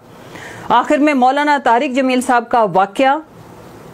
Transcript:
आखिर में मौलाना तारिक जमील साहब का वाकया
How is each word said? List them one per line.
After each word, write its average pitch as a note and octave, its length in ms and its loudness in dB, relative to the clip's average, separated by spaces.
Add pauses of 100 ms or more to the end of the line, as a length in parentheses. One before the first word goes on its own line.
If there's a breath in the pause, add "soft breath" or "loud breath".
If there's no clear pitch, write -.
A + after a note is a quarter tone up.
(720 loud breath)
आखिर B3+ 280 2
में D4 140 2
मौलाना C#4+ 440 2
तारिक B3+ 380 0
जमील B3+ 260 0
साहब A#3+ 260 0
का A#3+ 160 2
वाकया G3+ 580 0 (720)